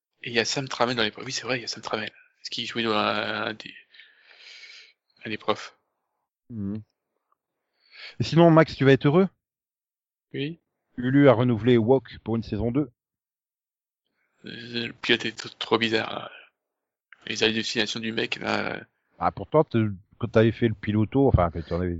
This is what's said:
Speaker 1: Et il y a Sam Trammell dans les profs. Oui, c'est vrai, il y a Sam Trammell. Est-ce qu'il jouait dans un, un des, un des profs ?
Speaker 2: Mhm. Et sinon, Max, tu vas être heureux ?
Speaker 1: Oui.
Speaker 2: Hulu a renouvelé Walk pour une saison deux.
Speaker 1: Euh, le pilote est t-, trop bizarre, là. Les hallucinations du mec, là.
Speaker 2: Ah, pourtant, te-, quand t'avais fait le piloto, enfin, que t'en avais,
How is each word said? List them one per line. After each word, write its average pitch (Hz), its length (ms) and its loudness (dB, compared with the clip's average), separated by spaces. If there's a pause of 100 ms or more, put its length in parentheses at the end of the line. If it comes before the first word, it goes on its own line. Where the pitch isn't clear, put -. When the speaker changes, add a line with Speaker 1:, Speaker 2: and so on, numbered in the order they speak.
(220)
Speaker 1:
Et - 80 -10
il 117 40 -12
y 120 60 2
a 110 60 2
Sam 135 220 -4
Trammell 123 280 -2
dans 117 80 0
les 104 80 -2
profs. - 140 -14
Oui, 131 60 -10
c'est - 120 -8
vrai, 123 160 -4
il - 20 -14
y 110 40 -14
a - 20 -14
Sam - 140 -12
Trammell. 110 280 -6 (320)
Est-ce - 100 -14
qu'il 117 160 -8
jouait 117 160 -4
dans 113 100 0
un, 107 540 -2
un 110 60 -6
des, - 200 -16 (1500)
un 113 40 -10
des 107 80 -8
profs ? - 400 -6 (720)
Speaker 2:
Mhm. 107 320 -8 (1400)
Et 117 40 0
sinon, 165 280 6
Max, 160 240 6
tu - 100 -2
vas 139 60 8
être 131 140 4
heureux ? 180 240 4 (1040)
Speaker 1:
Oui. 143 260 -8 (380)
Speaker 2:
Hulu 135 320 6
a 120 40 10
renouvelé 120 440 2
Walk 120 460 0
pour 110 120 -4
une 113 80 -4
saison 110 280 -6
deux. 131 200 -2 (1500)
Speaker 1:
Euh, 117 420 -8
le - 60 -10
pilote - 320 -10
est 113 60 -8 (100)
t-, 123 160 -14
trop - 200 -4
bizarre, 113 360 -4
là. - 180 -14 (960)
Les 113 160 -4
hallucinations 110 580 -2
du 110 100 -8
mec, 120 280 -6
là. 107 420 -4 (380)
Speaker 2:
Ah, 87 120 0
pourtant, 151 320 0
te-, 110 260 0 (280)
quand 110 100 -6
t'avais 113 240 4
fait 117 160 0
le 110 60 0
piloto, 107 560 0
enfin, 87 200 4
que 85 100 -8
t'en 85 200 -4
avais, 90 200 -4